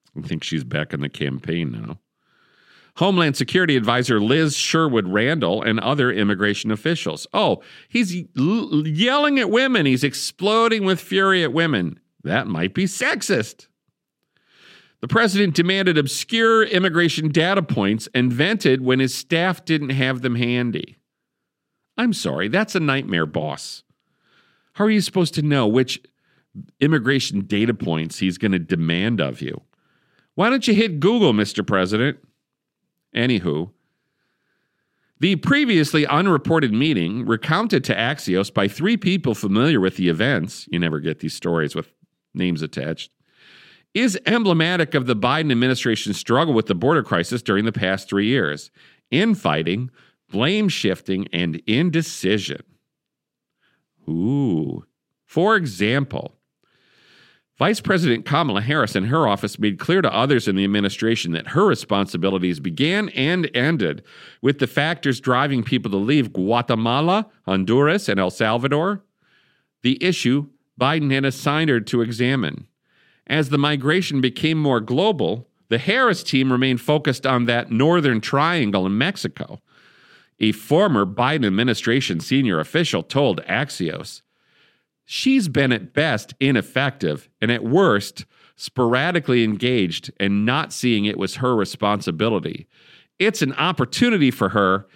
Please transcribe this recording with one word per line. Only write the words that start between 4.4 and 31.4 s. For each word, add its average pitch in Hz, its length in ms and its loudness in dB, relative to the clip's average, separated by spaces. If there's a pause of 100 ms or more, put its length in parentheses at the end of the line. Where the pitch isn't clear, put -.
Sherwood 131 520 0
Randall 107 560 0
and 110 160 0
other 127 320 0
immigration 104 580 0
officials. 107 640 -4
Oh, 190 300 0 (260)
he's 202 260 -2 (220)
l-, 156 500 0
yelling 269 520 0
at 208 100 0
women. 233 380 2
He's 127 160 2
exploding 214 800 0
with 185 160 0
fury 190 420 2
at 135 80 0
women. 131 480 0 (240)
That 95 220 -2
might 92 300 -2
be 185 100 0
sexist. 208 800 -4 (1300)
The 120 60 -8
president 202 480 2
demanded 180 420 2
obscure 226 640 2
immigration 170 640 2
data 175 340 2
points 104 500 0
invented 131 680 2
when 127 180 2
his 131 140 0
staff 170 520 -2
didn't 147 240 -2
have 131 320 -2
them 123 140 -2
handy. 120 640 -2 (1000)
I'm 226 160 0
sorry, 82 340 -2
that's 202 280 -2
a 185 40 0
nightmare, 135 460 0
boss. 76 580 -8 (920)
How 208 120 0
are 220 60 4
you 208 100 4
supposed 175 320 -2
to 156 80 -2
know 143 240 2
which 127 340 2 (800)
immigration 135 640 2
data 104 320 0
points 82 460 -4
he's 92 180 0
gonna 98 220 0
demand 87 600 0
of 69 220 -4
you? - 200 -8 (760)
Why 208 160 2
don't 262 160 0
you 220 80 4
hit 190 240 0
Google, 190 340 4
Mister 104 300 0